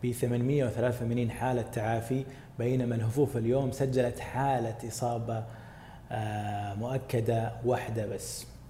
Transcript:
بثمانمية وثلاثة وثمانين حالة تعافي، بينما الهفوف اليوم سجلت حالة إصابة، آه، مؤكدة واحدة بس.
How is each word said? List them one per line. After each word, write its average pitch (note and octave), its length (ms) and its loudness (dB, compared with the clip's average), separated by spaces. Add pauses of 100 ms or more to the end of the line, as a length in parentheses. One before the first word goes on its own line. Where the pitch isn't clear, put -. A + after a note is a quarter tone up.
بثمانمية B2 600 2
وثلاثة A#2+ 320 2
وثمانين A#2 340 2
حالة B2 300 2
تعافي، A#2 600 0 (360)
بينما A#2+ 360 2
الهفوف A#2 420 2
اليوم B2+ 340 4
سجلت B2+ 480 2
حالة B2 560 0 (120)
إصابة، A2+ 560 -2 (680)
آه، G#2 640 -2
مؤكدة A#2 800 0 (140)
واحدة A2+ 400 0
بس. - 420 -8 (220)